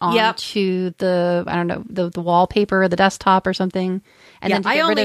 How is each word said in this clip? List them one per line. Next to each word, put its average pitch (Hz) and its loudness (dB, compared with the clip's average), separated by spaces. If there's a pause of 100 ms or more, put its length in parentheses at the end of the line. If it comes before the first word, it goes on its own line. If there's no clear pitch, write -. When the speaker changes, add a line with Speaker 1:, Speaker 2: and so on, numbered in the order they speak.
Speaker 1:
Yep. 220 2
Speaker 2:
onto 185 -2
the, 175 0
I - -4
don't 175 -2
know, 175 -4
the, 185 -2
the 175 -8
wallpaper 185 2
or 185 4
the 175 -2
desktop 190 2
or 190 0
something, 185 -4 (400)
and - -6
Speaker 1:
Yeah, 202 0
Speaker 2:
then 196 -2
to 185 -4
Speaker 1:
I 254 2
Speaker 2:
get 311 2
rid 214 0
of 214 2